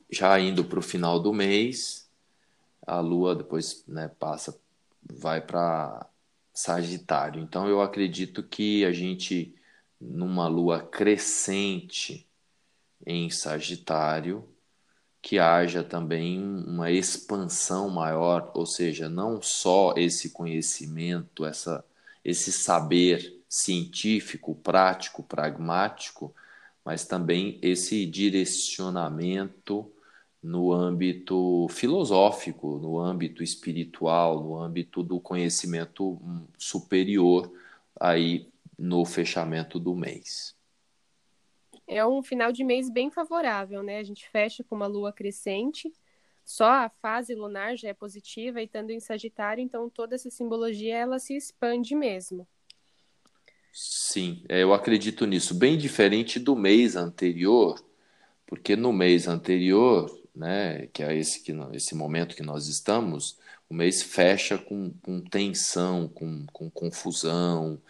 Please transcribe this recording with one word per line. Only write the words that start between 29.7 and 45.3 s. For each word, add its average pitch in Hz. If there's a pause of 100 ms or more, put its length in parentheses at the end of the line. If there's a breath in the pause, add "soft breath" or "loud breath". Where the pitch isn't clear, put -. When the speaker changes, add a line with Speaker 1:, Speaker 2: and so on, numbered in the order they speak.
Speaker 1:
no 87
âmbito 90
filosófico, 101
no 80
âmbito 85
espiritual, 82
no 80
âmbito 85
do 90
conhecimento, 87
hum, 85 (100)
superior 92 (480 loud breath)
aí 85 (300)
no 87
fechamento 82
do 90
mês. - (1300)
Speaker 2:
É 214
um 269
final 247
de 247
mês 254
bem 247
favorável, 240
né? 202
A 214
gente 202
fecha 220
com -
uma 208
lua 202
crescente, 208 (520)